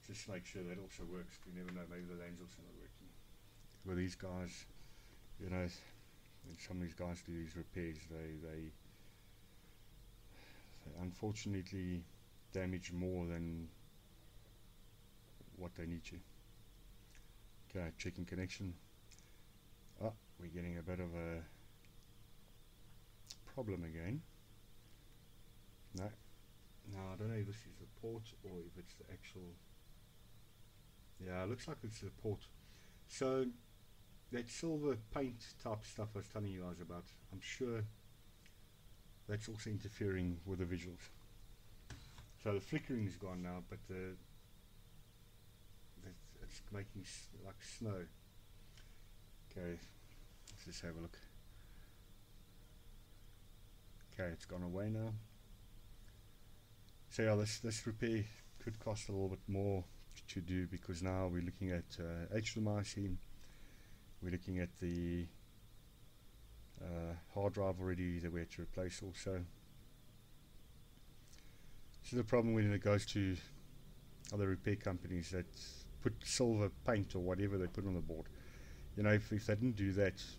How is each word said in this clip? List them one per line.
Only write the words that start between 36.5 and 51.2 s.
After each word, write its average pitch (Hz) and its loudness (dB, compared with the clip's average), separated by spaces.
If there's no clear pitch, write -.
you 92 -2
guys 90 -2
about, 87 -4
I'm 98 -4
sure 117 2
that's 107 2
also 110 -4
interfering 95 4
with 95 2
the 92 6
visuals. 87 0
So 107 4
the 101 6
flickering's 113 2
gone 92 -2
now, 90 -2
but 95 -6
the, 92 -4
the, 98 -8
it's - -6
making 101 -4
s-, - -8
like 95 -8
snow. 98 0
Okay, 87 -2
let's - -10
just - -6
have 85 -4
a - -4
look. 85 -6